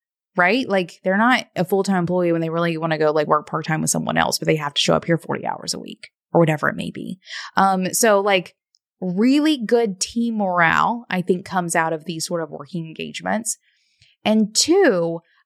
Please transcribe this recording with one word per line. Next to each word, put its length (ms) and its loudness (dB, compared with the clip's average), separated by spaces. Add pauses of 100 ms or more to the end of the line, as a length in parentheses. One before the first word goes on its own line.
(360)
right? 320 2
Like, 360 -2
they're 120 2
not 300 2 (100)
a 80 0
full-time 340 0
employee 340 0
when 80 0
they 100 -4
really 260 -2
wanna 220 -2
go, 120 4
like, 160 2
work 200 2
part-time 340 -4
with 100 -2
someone 260 -2
else, 220 2
but 80 -4
they 100 2
have 180 -6
to 60 -2
show 140 2
up 100 0
here 140 0
forty 280 -8
hours 280 -6
a 40 -8
week 320 -18 (220)
or 80 4
whatever 280 2
it 80 -2
may 140 -8
be. 280 -12 (380)
Um, 360 2
so, 280 4
like, 340 0 (460)
really 580 2
good 420 0
team 360 -4
morale, 760 0
I 120 -2
think, 220 -2
comes 320 -4
out 160 0
of 120 -6
these 220 -8
sort 160 -4
of 80 -10
working 360 -10
engagements. 720 -6 (680)
And 300 2
two, 640 2 (260)